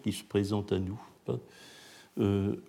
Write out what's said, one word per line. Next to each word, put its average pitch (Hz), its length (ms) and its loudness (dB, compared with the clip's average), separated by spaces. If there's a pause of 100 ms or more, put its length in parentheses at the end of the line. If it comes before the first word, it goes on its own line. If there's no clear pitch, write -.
qui 104 80 0
se - 120 -6
présente 101 500 0
à 92 60 2
nous. 95 200 -4 (1200)
Euh, 101 360 2 (140)